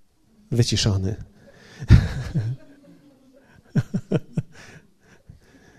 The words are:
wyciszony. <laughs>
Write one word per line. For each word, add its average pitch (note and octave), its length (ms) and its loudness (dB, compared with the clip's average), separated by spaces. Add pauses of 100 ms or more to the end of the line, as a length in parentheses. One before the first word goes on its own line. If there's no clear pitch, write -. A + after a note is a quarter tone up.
(520)
wyciszony. G2+ 640 0
<laughs> - 80 -14 (4000)